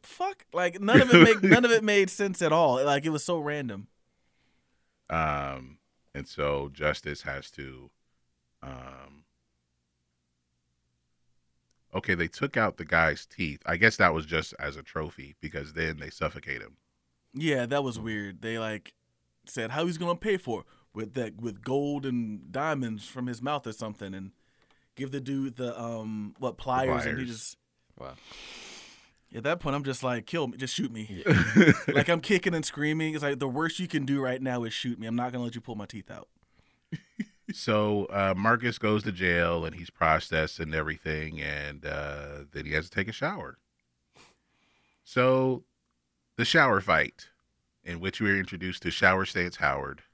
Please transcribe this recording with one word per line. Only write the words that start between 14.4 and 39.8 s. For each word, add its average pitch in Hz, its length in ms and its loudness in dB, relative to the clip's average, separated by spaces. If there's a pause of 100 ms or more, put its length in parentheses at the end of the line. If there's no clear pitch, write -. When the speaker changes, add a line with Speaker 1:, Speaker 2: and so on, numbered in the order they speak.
Speaker 2:
as 71 180 -6
a - 60 -14
trophy 78 580 -10
because 76 320 -8
then 80 260 -2
they 71 120 -12
suffocate 69 520 -6
him. - 140 -18 (580)
Speaker 1:
Yeah, 139 320 0
that 143 180 0
was 117 140 -4
weird. 104 440 -6
They, 113 160 -4
like, 110 360 -8 (520)
said 113 240 -6
how 156 160 -2
he's 165 120 -4
gonna 175 180 -2
pay 202 200 0
for 113 240 -6
it - 60 -18 (260)
with 107 220 -8
that, 113 260 -6
with 107 220 -8
gold 143 440 -2
and 113 460 -4
diamonds 131 540 -4
from 123 200 -8
his 120 140 -6
mouth 139 260 -4
or 113 60 -6
something, 104 420 -10
and 95 180 -12 (640)
give 135 160 -8
the 143 80 -6
dude 135 360 -4
the, 123 240 -6
um, 110 580 -6
what, 127 200 -4
pliers, 131 480 0
and 147 120 -4
he 131 60 -6
Speaker 2:
Pliers. 123 40 -8 (100)
Speaker 1:
just - 180 -6 (420)
Speaker 3:
Wow. 131 160 -14 (1200)
Speaker 1:
At 113 120 -10
that 170 160 0
point, 143 160 -2
I'm 143 80 -4
just 135 180 -4
like, 123 240 -2
"Kill 156 220 -2
me, 117 80 -10
just 127 180 -6
shoot 160 160 -2
me." 107 340 -10
Speaker 3:
Yeah. 143 480 8 (120)
Speaker 2:
<laughs> - 100 -2
Speaker 1:
Like, 139 140 4
I'm 165 120 4
kicking 185 340 2
and 156 100 0
screaming. 156 500 0
It's 143 80 -4
like, 143 160 -2
"The 135 100 -2
worst 156 300 -2
you 185 80 -4
can 151 180 0
do 139 160 0
right 127 220 -2
now 123 220 -2
is 113 80 -6
shoot 120 260 -4
me. 110 80 -8
I'm 113 80 -4
not 123 180 -2
gonna 123 120 -4
let 117 100 -6
you 117 60 -8
pull 113 160 -10
my 104 100 -8
teeth - 240 -14
out." - 180 -16 (640)
<laughs> 165 60 -8 (540)
Speaker 2:
So, 104 580 0
uh, 98 260 2
Marcus 117 420 2
goes 107 240 0
to 110 80 -4
jail, 85 540 0
and 80 100 -6
he's 87 160 -14